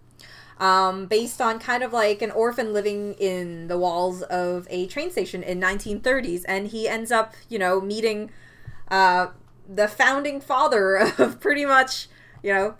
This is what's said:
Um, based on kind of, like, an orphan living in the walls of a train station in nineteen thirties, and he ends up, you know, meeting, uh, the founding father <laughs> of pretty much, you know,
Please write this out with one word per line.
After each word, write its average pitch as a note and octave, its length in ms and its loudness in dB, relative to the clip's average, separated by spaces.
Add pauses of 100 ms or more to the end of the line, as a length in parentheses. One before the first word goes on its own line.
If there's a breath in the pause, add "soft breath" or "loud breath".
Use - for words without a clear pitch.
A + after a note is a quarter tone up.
(580 loud breath)
Um, F#3+ 480 2
based A3 340 0
on A3+ 200 0
kind B3 240 -2
of, A3+ 80 -6
like, G#3+ 280 2
an G#3+ 120 -4
orphan A3+ 400 0
living G#3 420 -2
in F3 540 -4
the F3 100 -2
walls F3+ 440 0
of F3+ 480 -2
a F3+ 180 -4
train D#4+ 240 -6
station F#3 320 -4
in F3+ 160 -4
nineteen G3+ 400 -2
thirties, B3 460 -2
and G3 200 -4
he A3 220 -4
ends A3+ 240 -4
up, A3 220 2 (140)
you A3+ 120 -4
know, F#3 200 2
meeting, G#3+ 520 -4 (580 loud breath)
uh, F3+ 380 4 (440)
the G#3 140 2
founding C#4 540 0
father B3+ 560 4
<laughs> G#3+ 220 2
of A#3 200 2
pretty C#4+ 260 0
much, C4 440 2 (340 loud breath)
you G3+ 100 0
know, G3 280 2